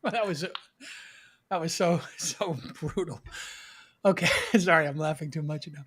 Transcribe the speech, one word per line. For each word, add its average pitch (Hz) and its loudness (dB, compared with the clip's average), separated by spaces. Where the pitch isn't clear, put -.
That 233 0
was, 170 -4
that 180 -2
was 165 -2
so, 175 4
<laughs> - -18
so 175 -4
brutal. 160 -4
Okay, 190 6
<laughs> 339 4
sorry, 170 6
I'm 143 -4
laughing 156 -2
too 156 -4
much 147 -4
now. 147 -16